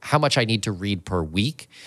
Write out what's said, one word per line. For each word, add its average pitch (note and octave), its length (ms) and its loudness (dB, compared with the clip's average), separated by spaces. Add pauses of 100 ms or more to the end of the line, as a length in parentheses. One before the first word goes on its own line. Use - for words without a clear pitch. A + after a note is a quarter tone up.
how - 180 2
much D3 200 2
I A#2+ 60 4
need A2 200 0
to A2 80 -2
read F#2+ 320 -4
per F2+ 180 0
week G2 460 -2 (180)